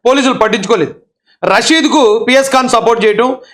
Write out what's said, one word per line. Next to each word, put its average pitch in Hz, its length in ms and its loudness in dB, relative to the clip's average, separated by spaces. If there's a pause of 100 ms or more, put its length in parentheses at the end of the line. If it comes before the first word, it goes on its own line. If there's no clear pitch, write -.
పోలీసులు 262 280 0
పట్టించుకోలేదు. 208 600 -2 (500)
రషీద్కు 233 840 0
పిఎస్ 269 240 2
ఖాన్ 254 160 0
సపోర్ట్ 226 360 0
చేయడం, 233 320 0 (180)